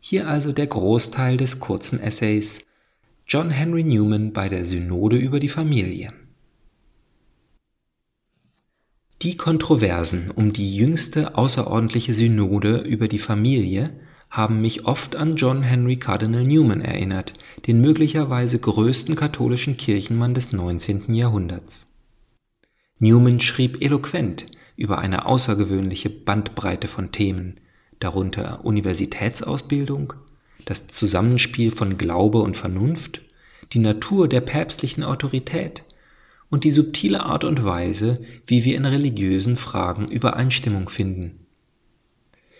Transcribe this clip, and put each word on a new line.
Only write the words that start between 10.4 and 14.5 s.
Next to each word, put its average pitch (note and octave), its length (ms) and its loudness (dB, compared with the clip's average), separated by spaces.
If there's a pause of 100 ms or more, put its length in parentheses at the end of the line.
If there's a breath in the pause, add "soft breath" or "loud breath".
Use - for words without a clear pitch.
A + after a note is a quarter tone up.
die G2 220 -2
jüngste D3+ 600 0
außerordentliche A#2 800 0
Synode G#2+ 680 2
über A2 260 -2
die G#2+ 100 -2
Familie G#2+ 840 0 (300 loud breath)
haben A2 320 0